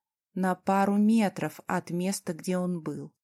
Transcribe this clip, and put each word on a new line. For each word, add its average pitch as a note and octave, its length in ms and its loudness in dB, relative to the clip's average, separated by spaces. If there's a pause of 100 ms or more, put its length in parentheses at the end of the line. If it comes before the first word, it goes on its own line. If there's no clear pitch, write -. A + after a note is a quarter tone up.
(340)
на F#3 220 0
пару G3 400 2
метров G#3 720 2
от F3+ 220 -4
места, F3+ 440 -4
где F3+ 240 -4
он F3+ 240 -2
был. D3 320 -8 (100)